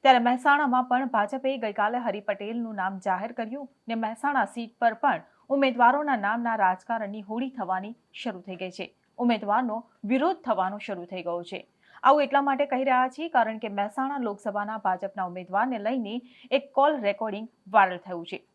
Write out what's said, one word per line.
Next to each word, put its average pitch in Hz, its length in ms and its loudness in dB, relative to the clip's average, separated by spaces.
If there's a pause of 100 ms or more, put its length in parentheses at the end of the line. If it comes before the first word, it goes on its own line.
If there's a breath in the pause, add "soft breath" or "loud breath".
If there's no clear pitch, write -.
ત્યારે 254 200 8
મહેસાણામાં 254 640 2
પણ 254 240 0
ભાજપે 226 480 0
ગઈકાલે 220 460 -2
હરિ 208 180 -4
પટેલનું 220 560 -6
નામ 190 240 -2
જાહેર 196 320 -2
કર્યું 254 320 -8 (180)
ને 226 140 -4
મહેસાણા 226 540 -2
સીટ 226 260 -10
પર 226 220 2
પણ 202 200 2 (320 soft breath)
ઉમેદવારોના 262 720 4
નામના 226 380 -2
રાજકારણની 208 680 -2
હોળી 254 300 -6
થવાની 190 360 -4 (280)
શરૂ 190 260 -8
થઈ 180 140 -10
ગઈ 185 120 -8
છે. - 100 -10 (340)
ઉમેદવારનો 226 580 0 (340 soft breath)
વિરોધ 330 380 2
થવાનો 196 280 0 (100)
શરૂ 175 260 -8
થઈ 180 160 -8
ગયો 175 100 -2 (120)
છે. 196 100 -10 (420 soft breath)
આવું 285 220 8
એટલા 277 220 4
માટે 277 240 2
કહી 262 180 0
રહ્યા 254 260 2
છીએ 330 200 -6
કારણ 220 280 2
કે 208 140 -6
મહેસાણા 262 480 -4
લોકસભાના 208 580 -4
ભાજપના 190 480 -2
ઉમેદવારને 196 540 -2
લઈને 226 280 -2 (440 loud breath)
એક 269 100 -2 (100)
કોલ 269 300 4
રેકોર્ડિંગ 214 400 -2 (300)
વાયરલ 180 280 4
થયું 170 260 -8
છે. 185 80 -10 (160)